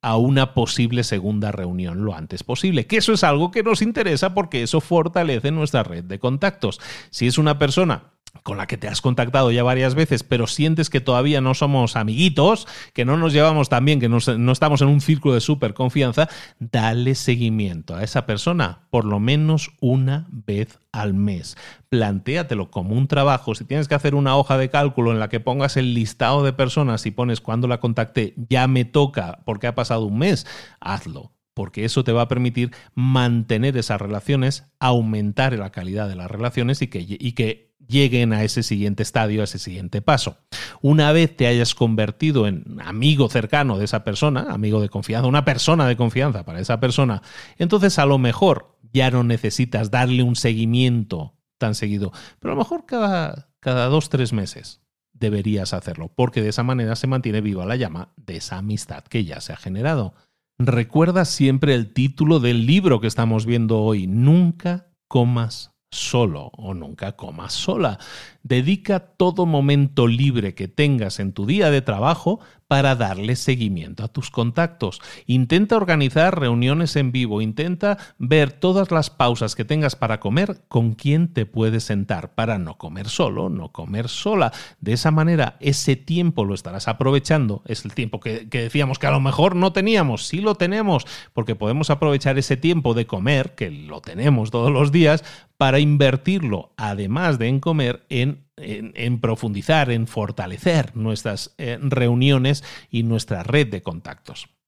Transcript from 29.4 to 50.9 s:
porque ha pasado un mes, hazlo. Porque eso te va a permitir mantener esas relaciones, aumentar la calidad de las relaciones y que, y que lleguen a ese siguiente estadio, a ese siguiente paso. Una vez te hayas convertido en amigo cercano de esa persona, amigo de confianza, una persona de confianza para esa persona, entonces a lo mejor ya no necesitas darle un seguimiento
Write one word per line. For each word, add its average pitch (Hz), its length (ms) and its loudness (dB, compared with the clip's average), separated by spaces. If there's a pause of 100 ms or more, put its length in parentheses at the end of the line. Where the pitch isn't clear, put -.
porque 110 220 -4
ha 117 80 -4
pasado 113 320 -2
un 104 100 -2
mes, 170 300 0 (320)
hazlo. - 520 -10 (220)
Porque 101 320 -8
eso 123 180 0
te 120 80 0
va 120 120 4
a 117 40 -4
permitir 123 440 -2 (240)
mantener 123 800 2
esas 107 240 -2
relaciones, 127 640 -2 (140)
aumentar 117 720 2
la 98 180 -6
calidad 98 380 -6
de 95 60 -8
las 90 160 -10
relaciones 120 500 -2
y 135 60 -4
que, 87 200 -8
y 117 260 -8
que 113 400 -4 (160)
lleguen 120 460 4
a 107 100 0
ese 110 200 -2
siguiente 101 400 -2
estadio, 107 380 0
a - 40 0
ese 92 140 -8
siguiente 92 420 -8
paso. - 360 0 (440)
Una 151 300 4
vez 165 240 4
te 123 120 2
hayas 120 280 2
convertido 113 720 0
en - 360 -6
amigo 131 460 2
cercano 123 480 0
de 104 80 -2
esa 107 180 -4
persona, 139 460 -2
amigo 107 320 0
de 104 80 -2
confianza, 113 380 -2
una 139 180 2
persona 147 420 2
de 120 100 2
confianza 120 480 -2
para 85 140 -10
esa 110 200 -2
persona, 123 420 0 (360)
entonces 185 420 2
a 143 60 4
lo 139 120 4
mejor 127 600 2 (140)
ya 131 200 2
no 123 120 2
necesitas 113 680 -2
darle 127 320 2
un 120 120 2
seguimiento 113 1000 0 (220)